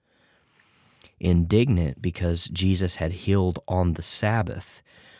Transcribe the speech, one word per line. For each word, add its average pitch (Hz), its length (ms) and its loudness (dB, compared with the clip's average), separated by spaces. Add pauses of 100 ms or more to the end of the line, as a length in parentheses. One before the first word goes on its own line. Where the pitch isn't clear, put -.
(1200)
Indignant 87 840 2
because 85 460 -2
Jesus 92 480 0
had 82 160 -4
healed 92 560 0
on 87 280 0
the - 60 -8
Sabbath, - 800 -4 (380)